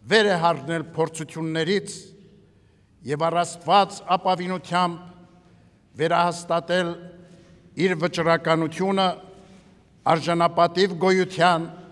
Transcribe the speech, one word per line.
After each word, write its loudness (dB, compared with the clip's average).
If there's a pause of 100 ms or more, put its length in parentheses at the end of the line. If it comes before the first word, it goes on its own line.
(140)
վեր 4
է 2
հառնել -2
փորձություններից -4 (1080)
և -2
առ 0
Աստված 2 (120)
ապավինությամբ -2 (920)
վերահաստատել 0 (800)
իր 2 (100)
վճռականությունը 0 (1000)
արժանապատիվ 2
գոյության 2 (260)